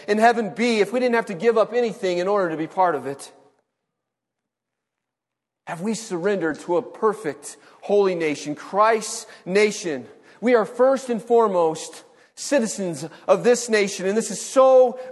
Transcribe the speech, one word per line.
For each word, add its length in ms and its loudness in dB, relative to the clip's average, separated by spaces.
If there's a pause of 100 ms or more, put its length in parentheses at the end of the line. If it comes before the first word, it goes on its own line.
in 100 2
heaven 360 4
be 260 0
if 120 2
we 80 0
didn't 160 0
have 120 0
to 60 -8
give 240 0
up 160 0
anything 440 -2
in 100 -2
order 220 0
to 80 -6
be 100 -6
part 280 2
of 120 -6
it? 240 -12 (2250)
Have 140 -10
we 120 -4
surrendered 680 -4
to 160 -2
a 40 0
perfect, 760 -6 (240)
holy 340 2
nation, 400 -4
Christ's 720 0 (180)
nation? 640 -2 (340)
We 140 2
are 100 4
first 460 0
and 100 -4
foremost 840 0 (300)
citizens 720 -4 (200)
of 160 4
this 260 2
nation, 380 -2
and 100 0
this 140 -4
is 100 -8
so 580 4 (120)